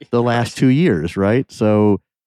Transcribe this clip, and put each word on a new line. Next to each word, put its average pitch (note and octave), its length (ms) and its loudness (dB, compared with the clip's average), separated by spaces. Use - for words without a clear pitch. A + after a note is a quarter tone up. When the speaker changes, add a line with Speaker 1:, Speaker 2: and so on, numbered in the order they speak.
Speaker 1:
<laughs> - 100 -20
Speaker 2:
the A#2+ 100 0
last A#2+ 360 -2
two C3+ 100 2
years, B2+ 480 0
right? G2+ 360 0
So, G#2+ 500 0